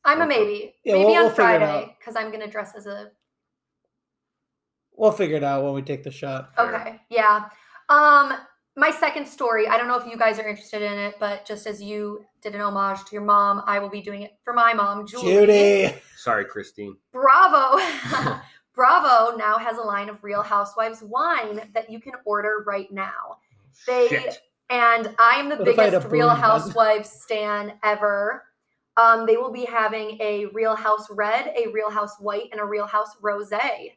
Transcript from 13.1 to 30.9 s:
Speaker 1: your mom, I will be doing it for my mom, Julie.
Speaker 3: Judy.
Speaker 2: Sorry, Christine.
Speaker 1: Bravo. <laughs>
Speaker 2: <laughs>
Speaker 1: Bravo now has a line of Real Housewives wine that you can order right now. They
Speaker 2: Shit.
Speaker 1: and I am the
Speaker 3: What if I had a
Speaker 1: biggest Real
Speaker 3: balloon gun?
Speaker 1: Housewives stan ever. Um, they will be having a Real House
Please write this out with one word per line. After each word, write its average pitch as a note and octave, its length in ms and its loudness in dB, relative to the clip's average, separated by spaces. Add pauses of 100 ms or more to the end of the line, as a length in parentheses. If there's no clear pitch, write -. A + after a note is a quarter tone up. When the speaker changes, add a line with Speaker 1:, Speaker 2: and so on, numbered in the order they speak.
Speaker 1:
your G#3 120 -10
mom, G3+ 420 2
I G3+ 140 -2
will G3+ 80 -8
be G3+ 120 -12
doing G3+ 220 -14
it G3+ 100 -18 (120)
for A#3+ 80 -8
my A#3 200 4
mom, G#3 340 -2
Julie. A3 180 -12 (220)
Speaker 3:
Judy. G3+ 480 6 (220)
Speaker 2:
Sorry, G#2+ 280 -2
Christine. G2+ 520 -14 (160)
Speaker 1:
Bravo. C#4 680 4 (320)
<laughs> - 280 -4 (180)
Speaker 2:
<laughs> - 160 -20
Speaker 1:
Bravo A#3+ 640 4
now G#3+ 220 -2
has A#3 200 -6
a A#3 40 -8
line G3+ 260 -6
of G#3 140 -16
Real G3+ 200 -6
Housewives A3 600 -4
wine A3 720 -4
that A3 160 -6
you A3+ 100 -16
can C4+ 120 -18 (120)
order G#3 420 -2
right G3 260 -6
now. - 460 -10 (480)
They B3 220 2
Speaker 2:
Shit. - 300 -2 (320)
Speaker 1:
and A#3 480 2
I A#3+ 220 6
am C#4+ 80 -6
the D4 80 -4
Speaker 3:
What F#3 120 0
if - 100 4
I G#3+ 60 6
had F#3 100 4
a F3+ 40 2
Speaker 1:
biggest D3+ 140 -4
Real D#3 160 4
Speaker 3:
balloon C#3 120 4
gun? E3 100 4
Speaker 1:
Housewives G#3+ 600 2
stan G#3 720 -6
ever. G#3 600 -2 (520)
Um, A3+ 300 6
they A3+ 100 4
will B3 160 -4
be B3 120 -10
having A3 560 -4
a G#3 260 -4
Real A3 300 -2
House A3 340 -2